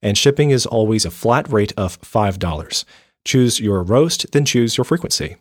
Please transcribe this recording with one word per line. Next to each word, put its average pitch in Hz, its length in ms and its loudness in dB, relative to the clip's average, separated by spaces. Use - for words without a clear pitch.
and 101 160 0
shipping 143 340 2
is 127 140 2
always 110 380 0
a 85 80 -6
flat 143 400 0
rate 104 240 0
of 95 260 -4
five 101 380 -2
dollars. 80 460 -6
Choose 123 340 2
your 101 240 0
roast, 135 480 0
then 143 140 2
choose 117 320 0
your 127 80 0
frequency. - 560 -4